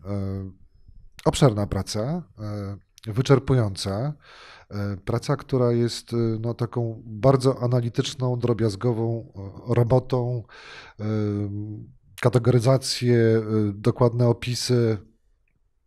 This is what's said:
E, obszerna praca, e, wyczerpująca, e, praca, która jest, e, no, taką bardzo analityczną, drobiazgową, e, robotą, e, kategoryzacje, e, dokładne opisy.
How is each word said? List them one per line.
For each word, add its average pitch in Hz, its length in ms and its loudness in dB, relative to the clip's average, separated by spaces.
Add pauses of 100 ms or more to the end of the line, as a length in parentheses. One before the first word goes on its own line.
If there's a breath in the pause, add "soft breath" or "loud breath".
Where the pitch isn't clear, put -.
E, 98 460 -6 (760)
obszerna 107 420 2
praca, 117 560 -4 (840)
e, 110 60 -6
wyczerpująca, 123 1000 0 (560 loud breath)
e, 101 260 -6
praca, 117 400 -2
która 123 360 0
jest, 120 400 -2
e, 117 40 -2
no, 113 380 -2
taką 117 520 -4
bardzo 123 560 4
analityczną, 123 760 -2
drobiazgową, 113 920 -2 (360)
e, 117 60 2
robotą, 123 680 2 (580 loud breath)
e, 104 40 -8 (1160)
kategoryzacje, 123 960 2
e, 113 260 4 (320)
dokładne 120 540 2
opisy. 117 720 0 (880)